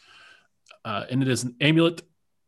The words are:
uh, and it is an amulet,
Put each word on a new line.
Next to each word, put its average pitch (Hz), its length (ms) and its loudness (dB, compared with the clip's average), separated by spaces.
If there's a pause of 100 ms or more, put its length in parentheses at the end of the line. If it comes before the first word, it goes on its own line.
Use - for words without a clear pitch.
(840)
uh, 107 260 -6
and 131 120 -2
it 131 60 0
is 120 160 -2
an 123 160 -10
amulet, 165 420 2 (460)